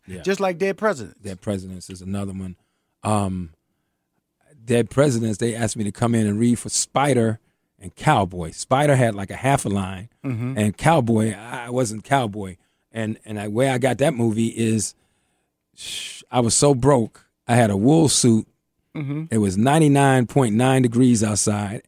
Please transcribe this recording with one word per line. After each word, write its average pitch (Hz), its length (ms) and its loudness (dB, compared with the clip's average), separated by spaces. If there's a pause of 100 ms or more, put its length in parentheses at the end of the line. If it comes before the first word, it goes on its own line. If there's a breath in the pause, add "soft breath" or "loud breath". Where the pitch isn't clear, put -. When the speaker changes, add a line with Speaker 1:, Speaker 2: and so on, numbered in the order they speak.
Speaker 1:
Yeah. - 140 -14
Speaker 2:
just 190 200 -2
like 185 160 -2
Dead 190 200 -4
Presidents. 139 440 -6
Speaker 1:
Dead 95 200 -12
Presidents 95 480 -8
is 92 120 -16
another 98 320 -6
one. 95 220 -10 (500)
Um, 95 440 -2 (1120)
Dead 117 260 0
Presidents, 117 500 0
they 117 140 -2
asked 113 220 -4
me 113 80 -4
to 101 80 -4
come 117 240 0
in 110 120 2
and 104 120 0
read 120 200 4
for 107 100 -12
Spider 123 720 0 (380)
and 92 160 -16
Cowboy. 92 580 0
Spider 139 440 0
had, 113 200 2
like, 98 160 -10
a 98 40 -12
half 131 300 0
a 117 40 -4
line, 95 380 -4 (160)
Speaker 2:
Mm-hmm. 127 340 -6
Speaker 1:
and 107 200 0
Cowboy, 113 580 2
I 120 340 -12
wasn't 113 360 -4
Cowboy. 107 500 -2 (400)
And, 110 300 -6
and 107 140 -10
the 104 100 -8
way 123 220 0
I 127 80 -2
got 123 180 0
that 147 160 2
movie 113 360 0
is, 110 440 -2 (840)
sh-, - 560 -14
I 123 80 0
was 117 160 2
so 143 200 4
broke, 120 500 0 (220)
I 120 80 2
had 117 140 6
a 101 80 0
wool 143 320 4
suit. 113 380 2 (480)
Speaker 2:
Mm-hmm. 151 360 -6
Speaker 1:
It 113 80 0
was 98 180 0
ninety-nine 139 680 4
point 120 280 2
nine 131 280 4
degrees 120 400 4
outside, 104 640 -2